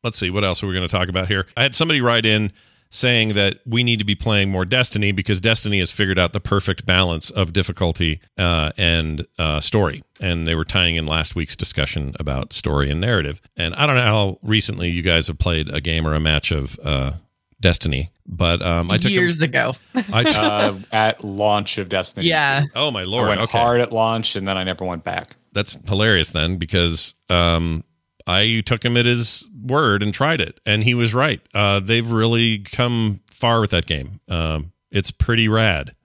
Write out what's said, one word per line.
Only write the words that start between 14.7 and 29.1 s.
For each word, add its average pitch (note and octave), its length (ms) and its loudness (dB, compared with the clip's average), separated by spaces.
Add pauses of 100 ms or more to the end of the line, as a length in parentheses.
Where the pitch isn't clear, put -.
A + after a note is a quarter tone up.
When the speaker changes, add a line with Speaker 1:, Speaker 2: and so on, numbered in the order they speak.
Speaker 1:
you E2+ 140 -2
guys E2 240 2
have D#2 120 -6
played D#2+ 340 0
a D2+ 60 -2
game D#2+ 260 -2
or D#2 100 0
a D#2 40 0
match D#2 320 0
of, C#2 320 -4
uh, C#2 300 -2 (480)
Destiny, D#2+ 480 2 (160)
but, E2+ 380 0
um, E2+ 280 0
I - 60 2
took G3+ 140 0
a - 20 0
Speaker 2:
Years E3+ 280 0
ago. C3 340 0 (100)
<laughs> - 100 -12 (160)
Speaker 1:
I A#2+ 120 2
t- D#4 120 4
Speaker 3:
Uh, G#2 380 0 (180)
at A2 320 0
launch G#2 540 0
of F#2+ 120 -6
Destiny. F#2+ 380 -2
Speaker 2:
Yeah. C#3+ 380 2 (100)
Speaker 1:
Oh, D3 160 0
my G2+ 120 -4
Lord. G#2 240 0
Speaker 3:
I - 20 2
went G2+ 120 2
Speaker 1:
Okay. A2+ 160 -2
Speaker 3:
hard A#2+ 240 4
at A#2+ 120 -2
launch, A2+ 420 0
and F#2+ 120 -6
then F#2+ 100 0
I F#2 80 -2
never F#2 180 -4
went F2 220 -6
back. F2 300 -6 (180)
Speaker 1:
That's - 240 -4 (100)
hilarious G2 440 4
then, E2+ 260 0
because, E2+ 560 0 (160)
um, E2+ 540 2 (440)
I G#2+ 380 2
took A#2 200 -2
him A#2+ 120 2
at A#2+ 80 4
his A#2+ 420 0 (160)